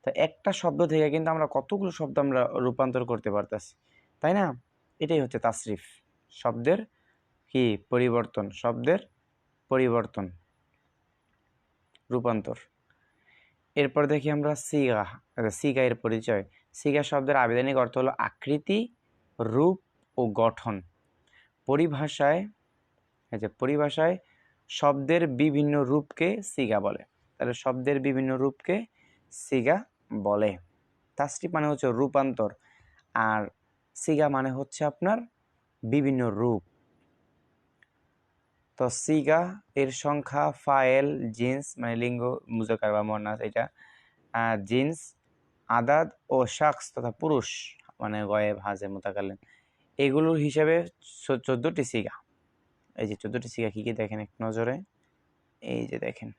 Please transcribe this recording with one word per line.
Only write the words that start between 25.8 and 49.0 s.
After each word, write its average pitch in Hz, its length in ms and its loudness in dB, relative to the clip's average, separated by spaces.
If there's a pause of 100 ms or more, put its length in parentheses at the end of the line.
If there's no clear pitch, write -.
রূপকে 151 600 0
সিগা 110 380 -2
বলে। - 240 -4 (340)
তাহলে 123 160 -2
শব্দের 131 460 -2
বিভিন্ন 131 360 0
রূপকে 156 500 -2 (440)
সিগা 139 540 0 (280)
বলে। 104 460 0 (580)
তাসরিফ 143 380 -4
মানে 151 140 0
হচ্ছে 143 220 -2
রূপান্তর, 127 640 0 (600)
আর 110 340 0 (460)
সিগা 151 340 2
মানে 135 240 0
হচ্ছে 139 320 -6
আপনার 180 340 0 (640)
বিভিন্ন 127 480 2
রূপ। 107 320 0 (2250)
তো 127 140 0
সিগা 160 720 0 (140)
এর 135 160 0
সংখ্যা 147 640 -2
ফায়েল, 135 760 2
জিন্স 127 480 -4
মানে 117 180 -4
লিঙ্গ, 120 420 -2 (100)
মুজাক্কার 110 440 -2
বা 104 100 2
মুয়ান্নাস 107 380 -4
এটা, 117 280 -2 (640)
আহ, 113 320 0
জিন্স, 135 500 -2 (540)
আদাদ 131 420 2 (200)
ও 131 160 2
শাখস - 480 0
তথা 120 160 -4
পুরুষ - 640 -4 (240)
মানে 107 260 -4
গয়েব, 104 320 2
হাজির, 98 320 -6
মুতাকাল্লিম, 98 460 -6 (600)